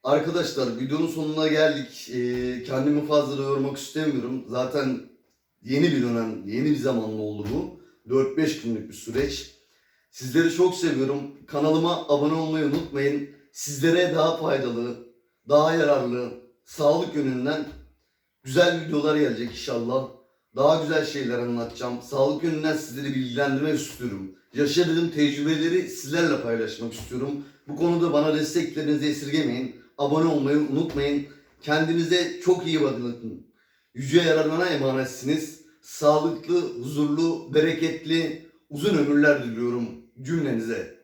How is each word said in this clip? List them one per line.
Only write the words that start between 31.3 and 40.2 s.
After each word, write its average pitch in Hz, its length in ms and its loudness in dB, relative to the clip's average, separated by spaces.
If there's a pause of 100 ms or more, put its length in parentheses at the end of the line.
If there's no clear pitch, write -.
Kendinize 165 840 2
çok 175 220 2
iyi 156 160 2
bakın. 120 640 -4 (480)
Yüce 135 260 2
Yaradan'a 160 460 2
emanetsiniz. 135 960 -2 (180)
Sağlıklı, 151 800 2
huzurlu, 147 920 -2
bereketli, 160 920 0 (240)
uzun 151 280 0
ömürler 143 460 4
diliyorum 117 440 -2 (340)